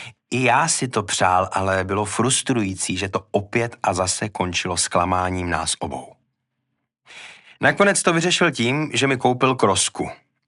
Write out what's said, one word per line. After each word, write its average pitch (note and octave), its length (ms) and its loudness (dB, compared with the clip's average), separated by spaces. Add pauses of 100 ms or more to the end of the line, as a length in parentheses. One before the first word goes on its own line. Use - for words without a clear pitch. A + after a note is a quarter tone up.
(320)
I C3 120 0
já B2+ 240 4
si C3 200 -2
to A2 160 0
přál, F#2 480 2
ale F#2+ 320 0
bylo G2 220 -2
frustrující, G#2 920 -2
že F#2+ 120 -4
to - 220 -4
opět A#2 520 -2
a G2 100 2
zase F#2 360 -2
končilo F2+ 480 -4
zklamáním F2+ 720 0
nás D#2+ 300 -2
obou. - 340 -10 (1500)
Nakonec F3 420 4
to F3+ 100 4
vyřešil E3 380 2
tím, C3+ 420 0
že A#2 140 2
mi C3 100 0
koupil B2+ 380 2
krosku, - 560 0 (360)